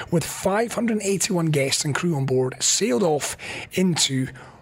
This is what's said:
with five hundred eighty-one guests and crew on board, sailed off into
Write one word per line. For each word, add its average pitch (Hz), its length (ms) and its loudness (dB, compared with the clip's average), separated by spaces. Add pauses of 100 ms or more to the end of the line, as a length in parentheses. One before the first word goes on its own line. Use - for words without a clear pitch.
(120)
with 165 120 2
five 208 500 -2
hundred 220 280 0
eighty-one 185 460 0
guests 139 360 2
and 147 100 -2
crew 170 220 0
on 135 100 0
board, 131 360 2
sailed 226 420 2
off 151 320 0 (380)
into 135 540 2 (340)